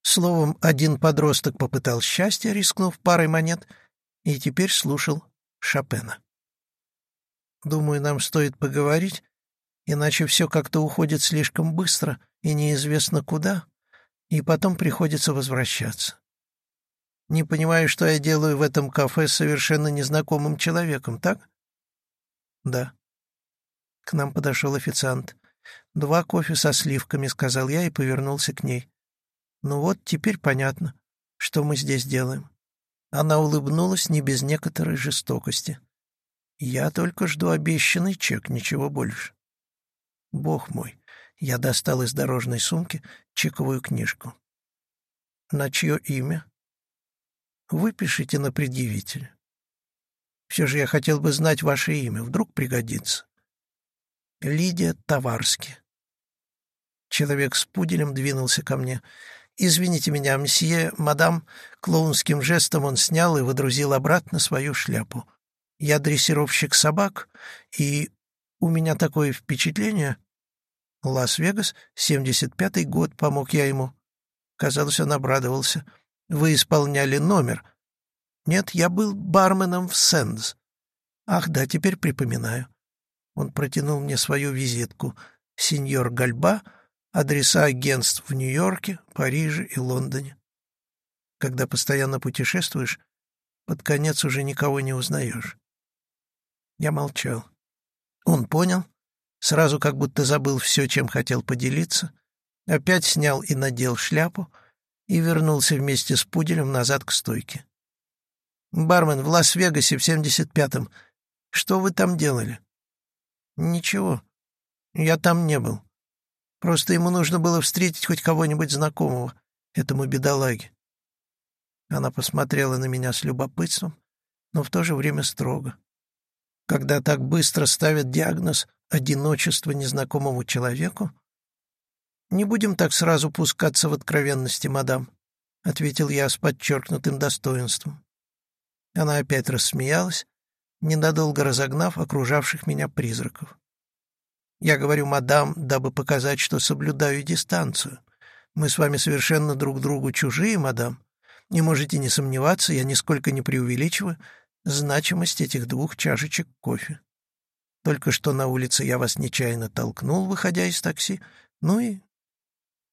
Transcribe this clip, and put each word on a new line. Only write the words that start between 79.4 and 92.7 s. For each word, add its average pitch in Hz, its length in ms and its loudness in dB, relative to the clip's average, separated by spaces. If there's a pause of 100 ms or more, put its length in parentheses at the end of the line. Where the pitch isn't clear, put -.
в 180 80 -6
Сэндс». 113 640 2 (680)
«Ах 175 240 0
да, 135 160 0
теперь 170 320 0
припоминаю». 120 680 -2 (680)
Он 135 180 -4
протянул 143 480 -2
мне 143 160 -4
свою 143 360 0
визитку. 127 640 -4 (400)
«Сеньор 135 540 -2
Гальба, 127 520 0 (500)
адреса 147 520 4
агентств 131 640 0
в 139 60 -6
Нью-Йорке, 165 640 -2 (160)
Париже 151 500 -2
и - 140 -8
Лондоне». 131 580 -4 (1040)
Когда 131 280 -2
постоянно 135 540 0
путешествуешь, 139 800 -2 (640)